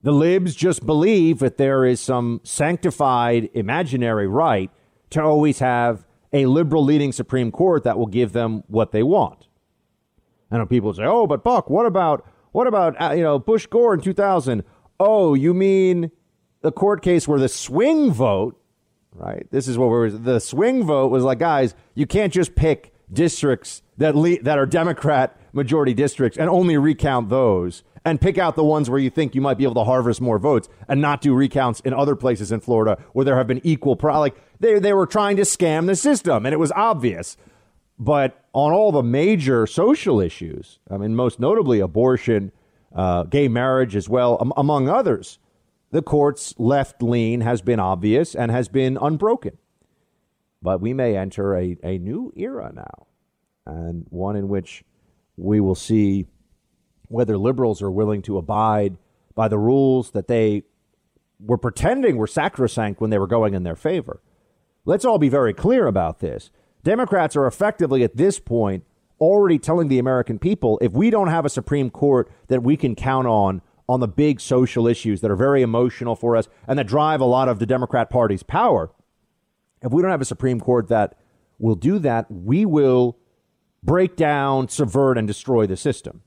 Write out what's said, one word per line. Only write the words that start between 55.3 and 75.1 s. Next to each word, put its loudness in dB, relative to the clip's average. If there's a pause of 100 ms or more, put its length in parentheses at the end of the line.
we 0
will 2
see 0 (840)
whether -2
liberals -2
are -4
willing -2
to -6
abide -2 (380)
by -2
the 0
rules 2
that -6
they 0 (760)
were -2
pretending -2
were -2
sacrosanct -4
when -2
they 0
were -2
going 0
in -4
their -6
favor. -6 (640)
Let's -2
all 2
be 2
very 2
clear 2
about -2
this. -10 (320)
Democrats 0
are 2
effectively 0
at -2
this 0
point -2 (360)
already 4
telling 0
the 2
American -2
people, 0
if 0
we 2
don't 2
have 0
a -2
Supreme -4
Court 2 (200)
that 0
we 2
can -2
count -2
on, 2 (260)
on 0
the -2
big 0
social 0
issues -2